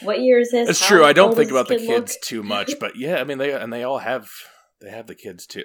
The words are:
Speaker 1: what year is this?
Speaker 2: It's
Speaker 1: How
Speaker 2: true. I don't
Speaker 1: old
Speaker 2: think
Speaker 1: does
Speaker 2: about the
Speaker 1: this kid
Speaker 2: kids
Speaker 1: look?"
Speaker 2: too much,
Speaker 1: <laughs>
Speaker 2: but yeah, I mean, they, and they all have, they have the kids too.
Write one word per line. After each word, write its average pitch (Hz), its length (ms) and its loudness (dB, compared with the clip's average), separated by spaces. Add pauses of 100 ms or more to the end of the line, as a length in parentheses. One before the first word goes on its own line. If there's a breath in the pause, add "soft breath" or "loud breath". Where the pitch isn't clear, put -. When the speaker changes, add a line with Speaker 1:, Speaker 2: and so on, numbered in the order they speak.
Speaker 1:
what 196 180 -4
year 254 200 4
is 240 100 -2
this? 240 180 0
Speaker 2:
It's 170 120 0
Speaker 1:
How - 80 0
Speaker 2:
true. 175 160 8
I 147 80 8
don't 185 160 6
Speaker 1:
old 226 80 0
Speaker 2:
think - 140 2
Speaker 1:
does 131 60 0
Speaker 2:
about 123 120 0
the 247 80 0
Speaker 1:
this - 100 -6
kid - 60 -2
Speaker 2:
kids - 220 -2
Speaker 1:
look?" - 80 -14
Speaker 2:
too 113 200 -8
much, 101 340 -4
Speaker 1:
<laughs> - 40 -12
Speaker 2:
but 104 160 -8
yeah, 131 240 -4
I 131 40 -4
mean, 139 140 -8
they, 139 140 -2
and 117 200 -8
they 120 120 -8
all 131 140 -4
have, 113 300 -6 (520 soft breath)
they 101 100 -20
have 113 160 -16
the 87 80 -18
kids 92 320 -18
too. - 180 -14